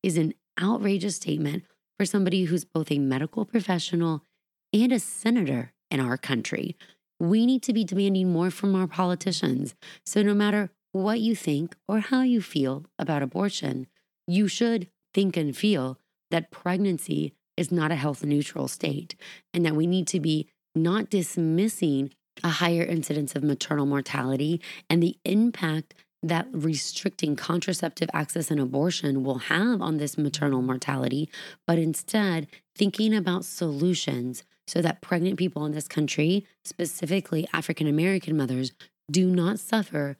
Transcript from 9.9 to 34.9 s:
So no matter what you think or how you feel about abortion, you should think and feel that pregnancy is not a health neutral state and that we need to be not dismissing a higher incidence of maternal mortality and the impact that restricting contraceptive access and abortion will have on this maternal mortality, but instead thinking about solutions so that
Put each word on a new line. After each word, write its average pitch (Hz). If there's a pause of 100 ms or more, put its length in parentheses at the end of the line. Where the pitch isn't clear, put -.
So -
no 202
matter 208 (220)
what 214
you 220
think 156 (120)
or 214
how 262
you 240
feel 139 (140)
about 147
abortion, 139 (400)
you 190
should 226 (260)
think 196
and 147
feel 135 (320)
that 165
pregnancy 180 (240)
is 160
not 165
a 165
health 143
neutral 147
state 151 (400)
and 175
that 156
we 160
need 180
to 185
be 156 (280)
not 170
dismissing 165 (320)
a 170
higher 170
incidence 151
of 139
maternal 147
mortality 139 (280)
and 170
the 170
impact 180 (280)
that 165
restricting 151
contraceptive 170
access 156
and 147
abortion 139
will 131
have 196
on 156
this 147
maternal 143
mortality, 131 (360)
but 170
instead 165 (280)
thinking 214
about 185
solutions 143 (220)
so -
that 165